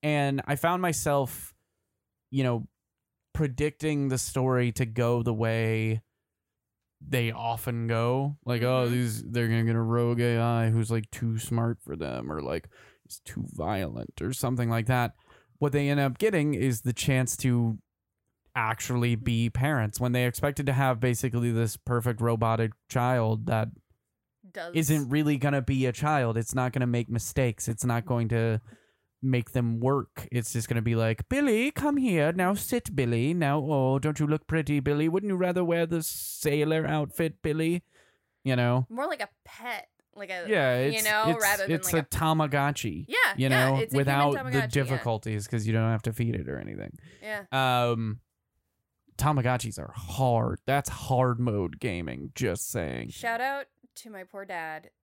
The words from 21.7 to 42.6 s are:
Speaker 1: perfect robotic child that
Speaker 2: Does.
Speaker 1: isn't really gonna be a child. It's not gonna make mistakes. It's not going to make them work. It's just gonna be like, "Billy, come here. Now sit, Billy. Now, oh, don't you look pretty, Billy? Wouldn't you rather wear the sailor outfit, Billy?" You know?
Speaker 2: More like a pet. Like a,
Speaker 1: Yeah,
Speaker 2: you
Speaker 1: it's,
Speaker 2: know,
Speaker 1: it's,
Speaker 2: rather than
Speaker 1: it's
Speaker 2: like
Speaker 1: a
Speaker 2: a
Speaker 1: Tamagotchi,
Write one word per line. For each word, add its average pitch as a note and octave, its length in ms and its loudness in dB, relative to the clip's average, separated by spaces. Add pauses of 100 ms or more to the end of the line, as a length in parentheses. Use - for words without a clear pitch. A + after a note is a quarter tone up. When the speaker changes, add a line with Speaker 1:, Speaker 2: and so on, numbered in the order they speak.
Speaker 1:
perfect A#2+ 440 -2
robotic A2+ 520 0 (160)
child A#2 580 0
that A2+ 220 0 (840)
Speaker 2:
Does. F3 240 -8
Speaker 1:
isn't D3 340 2
really D3 280 2
gonna C#3 240 0
be C3 260 0
a B2 60 2
child. C3+ 440 0
It's A2+ 180 -4
not B2+ 180 0
gonna C3 140 2
make A#2+ 220 0
mistakes. A#2+ 580 -2
It's A#2 180 -4
not A#2 200 0
going A#2 240 0
to A2+ 320 0 (640)
make B2+ 280 0
them A#2 280 0
work. C3 520 0
It's A#2+ 220 -2
just A#2 140 -2
gonna A#2 140 0
be A2+ 140 0
like, A2+ 340 0
"Billy, C4 420 2
come C#4+ 260 0
here. E3+ 360 2
Now F#3 220 2
sit, - 400 -4
Billy. B2 400 2
Now, D3 280 2
oh, C3+ 360 2
don't D3+ 200 -2
you D3+ 80 2
look D3+ 200 0
pretty, D3 320 0
Billy? D3 300 2
Wouldn't G3 200 0
you F#3+ 80 0
rather F3+ 260 2
wear E3+ 220 2
the E3 180 -2
sailor D#3 840 0
outfit, D#3 560 -2
Billy?" D#3+ 400 0 (600)
You C3 120 2
know? B2 340 4
Speaker 2:
More B3 180 -4
like - 140 -4
a - 80 -8 (160)
pet. A3+ 420 -10 (280)
Like G3+ 160 -12
a, F3+ 180 -6
Speaker 1:
Yeah, C3 380 4
Speaker 2:
you A3+ 60 2
Speaker 1:
it's, A3 120 0
Speaker 2:
know, G#3+ 240 2
Speaker 1:
it's, A3+ 140 2
Speaker 2:
rather G3 240 2
than E3 80 2
Speaker 1:
it's - 180 -2
Speaker 2:
like E3 100 2
Speaker 1:
a - 20 -6
Speaker 2:
a - 40 -20 (100)
Speaker 1:
Tamagotchi, C#3+ 880 0